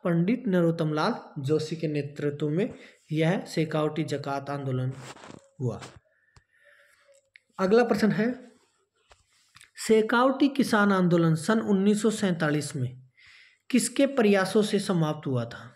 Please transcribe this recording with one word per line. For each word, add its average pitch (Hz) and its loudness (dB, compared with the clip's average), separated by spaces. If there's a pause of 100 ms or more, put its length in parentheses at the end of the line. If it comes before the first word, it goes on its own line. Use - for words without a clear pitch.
पंडित 180 0
नरोत्तम 165 2
लाल 175 0 (260)
जोशी 156 -2
के 160 -4
नेतृत्व 147 -4
में 180 -2 (400)
यह 160 0
शेखावटी 156 -2
जकात 139 -6
आंदोलन 131 -4 (680)
हुआ। 110 -4 (1800)
अगला 208 4
प्रश्न 220 2
है, 214 0 (1500)
शेखावटी 247 2
किसान 208 2
आंदोलन 170 4
सन 220 0
उन्नीस 208 2
सौ 226 2
सैंतालीस 160 -2
में 123 -4 (800)
किसके 262 2
प्रयासों 208 2
से 208 0
समाप्त 160 -2
हुआ 123 -2
था? - -14